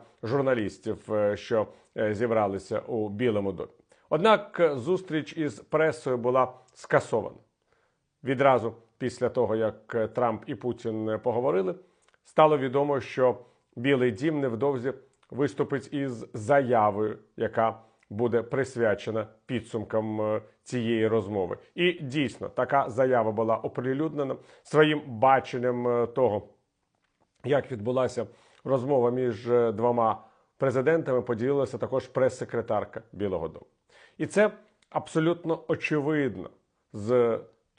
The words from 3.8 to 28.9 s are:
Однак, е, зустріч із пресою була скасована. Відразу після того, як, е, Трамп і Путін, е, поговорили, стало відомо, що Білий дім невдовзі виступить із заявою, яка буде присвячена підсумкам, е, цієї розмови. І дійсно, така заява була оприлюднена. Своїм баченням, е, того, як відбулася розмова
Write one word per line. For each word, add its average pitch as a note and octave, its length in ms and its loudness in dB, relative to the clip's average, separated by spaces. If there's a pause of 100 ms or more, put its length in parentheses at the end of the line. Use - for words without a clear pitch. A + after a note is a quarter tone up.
Однак, G3+ 500 2
е, D3+ 160 4
зустріч D#3 600 -4
із D3 240 -4
пресою D3+ 580 0
була B2+ 340 2 (220)
скасована. A2+ 640 0 (880)
Відразу B2 500 4 (240)
після B2 300 -2
того, A2 280 0
як, A2 380 -4
е, A2 140 0
Трамп A2 380 -2
і C#3+ 80 -8
Путін, A2+ 540 -6
е, G#2+ 100 -2
поговорили, D3 560 -2 (500)
стало D#3 340 6
відомо, C#3 420 0
що B2+ 360 2 (400)
Білий B2+ 340 2
дім D3 300 -2
невдовзі C3 520 0 (380)
виступить C#3 600 -2
із C3+ 420 -6
заявою, A2 840 2 (180)
яка A2 420 0 (320)
буде A2 320 0
присвячена A2 840 -2 (200)
підсумкам, A2 760 -4
е, G#2+ 220 -2 (200)
цієї A2+ 460 0
розмови. G2+ 500 0 (160)
І F3 180 0
дійсно, C3+ 560 -4
така C3+ 420 0
заява A#2 420 2
була A2+ 240 0
оприлюднена. C3+ 800 -4 (260)
Своїм D3+ 440 2
баченням, B2 840 2
е, A#2+ 180 2
того, A2+ 360 0 (1040)
як C3 280 0
відбулася B2 540 -2 (380)
розмова B2+ 460 2